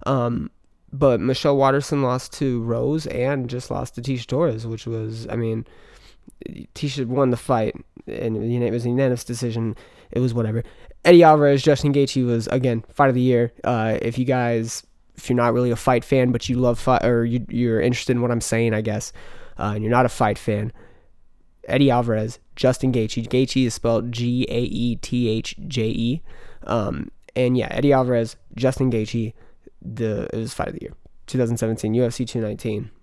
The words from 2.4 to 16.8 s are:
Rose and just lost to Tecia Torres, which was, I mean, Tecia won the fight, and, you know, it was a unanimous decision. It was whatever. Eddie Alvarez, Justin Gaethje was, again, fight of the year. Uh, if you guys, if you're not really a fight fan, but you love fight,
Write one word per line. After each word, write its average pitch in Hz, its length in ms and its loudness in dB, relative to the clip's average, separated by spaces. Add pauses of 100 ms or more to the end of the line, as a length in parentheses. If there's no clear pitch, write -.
Rose 123 440 -2
and 127 420 -2
just 127 220 -8
lost - 240 -6
to 120 60 -10
Tecia 123 260 -4
Torres, 123 400 -2
which 113 180 -10
was, 113 440 -8
I 117 80 -4
mean, 113 280 -2 (1080)
Tecia 135 300 -4
won 127 240 2
the 123 80 2
fight, 117 360 0 (320)
and, 113 460 -4
you 120 80 -2
know, 120 60 0
it 101 60 0
was 117 140 -2
a 123 40 0
unanimous 123 340 0
decision. 113 540 -4 (340)
It - 80 -2
was 127 140 0
whatever. 113 280 -2 (440)
Eddie 170 180 10
Alvarez, 147 400 6
Justin 143 300 4
Gaethje 139 320 2
was, 117 220 0
again, 123 420 0
fight 139 180 4
of 127 80 4
the 123 60 2
year. 120 320 2 (100)
Uh, 110 380 0
if 117 160 -4
you 127 80 -2
guys, 120 580 -2 (320)
if - 140 -10
you're 123 80 2
not 120 160 4
really 123 180 2
a 117 60 0
fight - 260 2
fan, 127 300 2
but - 160 -4
you 123 80 0
love 123 200 2
fight, - 280 2